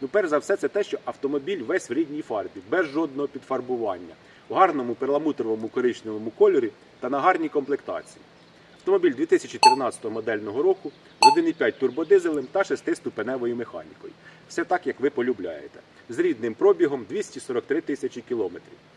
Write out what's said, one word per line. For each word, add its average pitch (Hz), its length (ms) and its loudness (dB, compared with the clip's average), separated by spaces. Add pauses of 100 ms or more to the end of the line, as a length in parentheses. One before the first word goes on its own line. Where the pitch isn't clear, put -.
Ну, 135 80 -4
перш 196 200 2
за 151 100 2
все, 196 180 0
це 143 120 -2
те, 202 160 0
що - 200 -6
автомобіль 143 580 -4
весь 160 280 -4
в - 20 -6
рідній 151 300 -2
фарбі, 101 380 -6 (100)
без 170 160 2
жодного 143 420 -4
підфарбування, 117 840 -6 (340)
в 110 60 -8
гарному 143 400 4
перламутровому 131 720 -2
коричневому 110 640 -2
кольорі 151 400 4 (300)
та - 80 -6
на 139 120 -2
гарній 165 280 2
комплектації. 131 760 -6 (560)
Автомобіль 359 360 2
дві 320 120 -2
тисячі - 320 0
тринадцятого 123 560 4
модельного 110 480 -2
року 185 300 2 (300)
з - 40 8
один - 220 6
і - 40 2
п'ять - 260 0
турбодизелем 156 680 2
та 190 180 0
шестиступеневою 123 920 -4
механікою. 82 560 -12 (360)
Все 170 160 -4
так, 180 220 -2
як 127 140 -4
ви 139 100 2
полюбляєте. 92 680 -4 (280)
З 117 100 -4
рідним 120 360 0
пробігом 165 540 4
двісті - 320 -6
сорок - 260 -4
три - 140 0
тисячі 131 400 -6
кілометрів. 98 580 -6 (180)